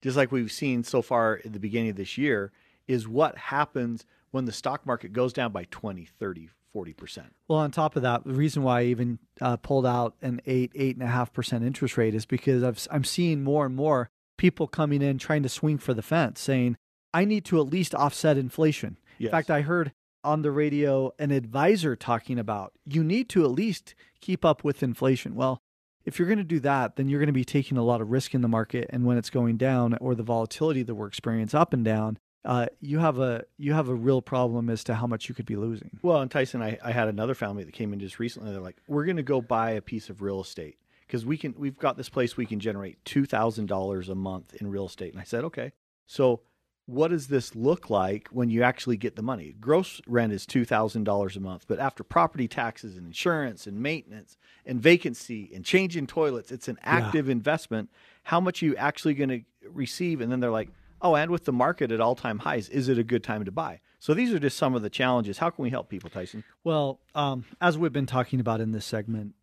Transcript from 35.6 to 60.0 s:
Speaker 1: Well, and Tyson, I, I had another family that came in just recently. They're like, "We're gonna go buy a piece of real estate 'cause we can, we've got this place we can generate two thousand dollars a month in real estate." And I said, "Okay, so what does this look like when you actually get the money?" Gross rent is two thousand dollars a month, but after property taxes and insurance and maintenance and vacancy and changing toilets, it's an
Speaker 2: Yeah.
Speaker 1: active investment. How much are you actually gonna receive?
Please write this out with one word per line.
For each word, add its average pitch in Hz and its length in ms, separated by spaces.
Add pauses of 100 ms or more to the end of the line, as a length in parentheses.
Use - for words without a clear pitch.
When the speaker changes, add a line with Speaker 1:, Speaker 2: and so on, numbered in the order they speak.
Speaker 1:
Well, 165 180
and 131 100
Tyson, 131 320
I, 110 220
I 120 80
had 117 160
another 110 260
family 101 300
that 76 80
came 104 200
in 101 60
just 98 220
recently. 110 320
They're 98 80
like, 90 160 (100)
"We're 147 180
gonna 170 200
go 131 160
buy 113 320
a 107 100
piece - 280
of 101 120
real 98 180
estate 80 380 (300)
'cause 117 160
we 143 120
can, 139 220
we've 139 200
got 139 180
this 131 120
place 123 280
we 123 100
can 107 140
generate 98 440
two 139 220
thousand 110 400
dollars 95 420
a 95 60
month 95 400
in 104 140
real 98 180
estate." 90 260
And 92 80
I 90 40
said, 117 180
"Okay, 143 300 (340)
so 123 360 (460)
what 139 200
does 160 180
this 131 300
look 135 340
like 101 380
when 120 200
you 113 140
actually 123 340
get 107 200
the 110 60
money?" 107 380
Gross 151 460
rent 117 260
is 98 140
two 123 180
thousand 110 380
dollars 101 340
a 98 40
month, 92 260
but 101 140
after 131 240
property 160 420
taxes 113 500
and 90 120
insurance 139 580
and 101 160
maintenance 131 540 (280)
and 127 160
vacancy 123 720
and 92 120
changing 170 420
toilets, 135 460
it's 127 160
an 117 160
Speaker 2:
Yeah. - 140
Speaker 1:
active 151 300
investment. 120 600 (320)
How 170 180
much 180 220
are 170 40
you 143 100
actually 147 380
gonna 131 260 (280)
receive? 165 520